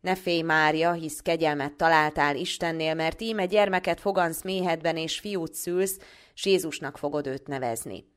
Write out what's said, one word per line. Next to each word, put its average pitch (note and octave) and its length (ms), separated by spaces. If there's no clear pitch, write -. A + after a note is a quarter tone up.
Ne F3+ 140
félj, F3 280
Mária, D#3 500
hisz D#3+ 280
kegyelmet D3+ 520
találtál D3+ 640
Istennél, D#3+ 580
mert D#3+ 260
íme A3 260
gyermeket F#3 540
fogansz F3+ 420
méhedben, E3+ 540
és D#3+ 220
fiút F#3 360
szülsz, F#3 420
s - 120
Jézusnak E3+ 520
fogod D3 280
őt C3 200
nevezni. A#2+ 580